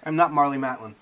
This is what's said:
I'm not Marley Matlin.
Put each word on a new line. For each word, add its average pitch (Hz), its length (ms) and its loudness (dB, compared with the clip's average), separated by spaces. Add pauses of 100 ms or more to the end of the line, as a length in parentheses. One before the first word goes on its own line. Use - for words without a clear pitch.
I'm 156 120 -4
not 165 160 4
Marley 143 260 2
Matlin. 127 440 -6